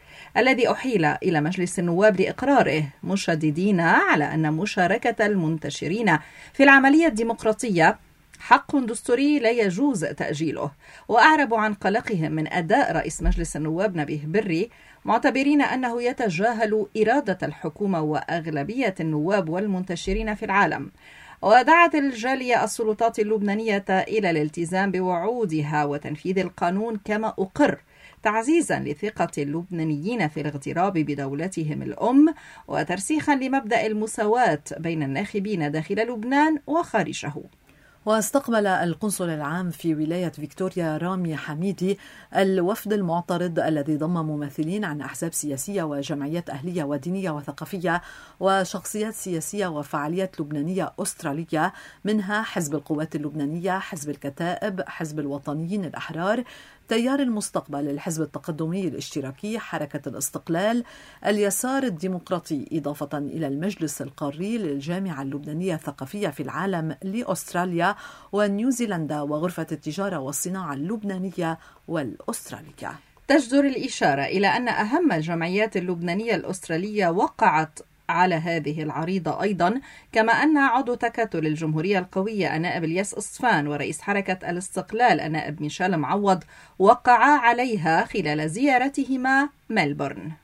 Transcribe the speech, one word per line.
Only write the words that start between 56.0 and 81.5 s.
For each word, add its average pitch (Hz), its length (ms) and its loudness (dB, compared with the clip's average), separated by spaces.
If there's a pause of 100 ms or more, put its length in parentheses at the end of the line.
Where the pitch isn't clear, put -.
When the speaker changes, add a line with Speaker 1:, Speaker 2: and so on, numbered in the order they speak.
Speaker 2:
تيار 247 320 2
المستقبل، 175 720 -2
الحزب 156 320 -4
التقدمي 160 640 -4
الاشتراكي، 143 720 -8
حركة 151 500 -8
الاستقلال، 190 760 -2 (420)
اليسار 214 560 0
الديمقراطي، 175 920 -4
إضافة 147 460 -4
إلى 147 280 -4
المجلس 151 560 -4
القاري 151 560 -6
للجامعة 160 640 -4
اللبنانية 151 520 -4
الثقافية 156 540 -6
في 156 140 -8
العالم 160 600 -4
لأستراليا 185 920 -2 (380)
ونيوزيلندا 202 880 0
وغرفة 156 520 -2
التجارة 165 460 -4
والصناعة 147 560 -6
اللبنانية 185 840 -4 (300)
والأسترالية. 160 1040 -8 (360)
Speaker 1:
تجدر 269 320 4
الإشارة 233 640 0
إلى 190 240 2
أن 240 220 2
أهم 247 440 2
الجمعيات 175 640 0
اللبنانية 180 580 -2
الأسترالية 185 760 -2
وقعت 170 680 2 (300)
على 175 260 4
هذه 160 480 -2
العريضة 160 600 -4
أيضًا، 196 380 2 (320)
كما 226 200 4
أن 294 260 4
عضو 247 360 2
تكتل 226 520 -2
الجمهورية 156 520 0